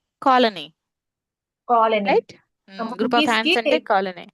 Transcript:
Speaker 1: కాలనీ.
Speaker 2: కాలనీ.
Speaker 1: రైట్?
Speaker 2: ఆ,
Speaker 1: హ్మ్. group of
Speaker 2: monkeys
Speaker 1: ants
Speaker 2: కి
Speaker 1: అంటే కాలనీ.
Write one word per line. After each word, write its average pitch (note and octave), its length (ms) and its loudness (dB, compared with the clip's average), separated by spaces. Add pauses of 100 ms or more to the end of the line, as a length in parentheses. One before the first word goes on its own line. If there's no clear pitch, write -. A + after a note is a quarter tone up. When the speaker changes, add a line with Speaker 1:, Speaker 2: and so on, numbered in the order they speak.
(220)
Speaker 1:
కాలనీ. A3+ 460 2 (1000)
Speaker 2:
కాలనీ. A3 420 0
Speaker 1:
రైట్? G4 240 0 (360)
Speaker 2:
ఆ, G3 140 -12
Speaker 1:
హ్మ్. A#3 80 -8
group B3+ 220 -4
of A#3+ 80 2
Speaker 2:
monkeys C#4+ 80 0
Speaker 1:
ants A3 180 0
Speaker 2:
కి F4 120 0
Speaker 1:
అంటే D#4 240 0
కాలనీ. F#3+ 500 -2